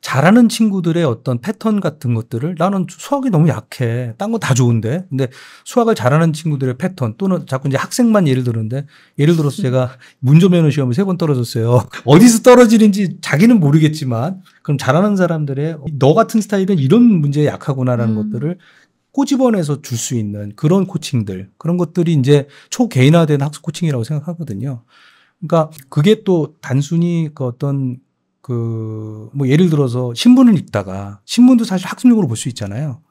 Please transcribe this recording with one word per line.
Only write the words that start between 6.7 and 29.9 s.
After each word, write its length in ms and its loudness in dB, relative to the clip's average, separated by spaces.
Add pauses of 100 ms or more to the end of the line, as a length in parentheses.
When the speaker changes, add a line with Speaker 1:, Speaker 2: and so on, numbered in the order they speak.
Speaker 1:
패턴 400 -6
또는 300 -4
자꾸 220 -6
이제 80 -2
학생만 500 0
예를 160 0
드는데 420 -6 (360)
예를 160 4
들어서 240 -2
Speaker 2:
음. 40 -4
Speaker 1:
제가 280 -2 (260)
문조 300 6
면허 220 4
시험을 220 -2
세 120 -2
번 120 -4
떨어졌어요. 760 0
<laughs> 100 -16
어디서 380 6
떨어지는지 800 6
자기는 380 4
모르겠지만 840 0 (200)
그럼 140 -2
잘하는 400 0
사람들의 600 -4 (240)
"너 140 4
같은 260 2
스타일은 400 -2
이런 240 4
문제에 420 2
약하구나"라는 720 -2
Speaker 2:
음. 140 -6
Speaker 1:
것들을 260 -6 (540)
꼬집어내서 680 -2
줄 160 -8
수 180 -6
있는 400 -8
그런 300 0
코칭들, 720 -6
그런 180 -4
것들이 380 -2
이제 340 2 (220)
초개인화된 720 2
학습 200 -8
코칭이라고 420 -4
생각하거든요. 800 -8 (560)
그러니까 320 -2 (200)
그게 340 2
또 360 -2
단순히 720 -2
그 100 -8
어떤 540 -6 (420)
그 960 -8
뭐 140 -2
예를 220 4
들어서 440 -2